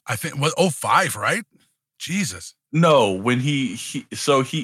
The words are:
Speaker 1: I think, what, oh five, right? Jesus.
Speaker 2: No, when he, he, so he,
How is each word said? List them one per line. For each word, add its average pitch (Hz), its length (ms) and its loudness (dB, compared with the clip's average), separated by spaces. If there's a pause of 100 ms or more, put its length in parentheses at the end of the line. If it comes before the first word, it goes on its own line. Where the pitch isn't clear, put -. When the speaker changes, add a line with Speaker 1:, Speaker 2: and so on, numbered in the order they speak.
Speaker 1:
I 120 100 -4
think, 151 220 -8
what, 147 180 -2
oh 180 140 4
five, 135 460 0
right? 139 280 -2 (540)
Jesus. 147 560 -6 (180)
Speaker 2:
No, 143 400 6
when 120 280 0
he, 135 340 -2
he, - 400 -10
so 135 260 2
he, 143 240 -4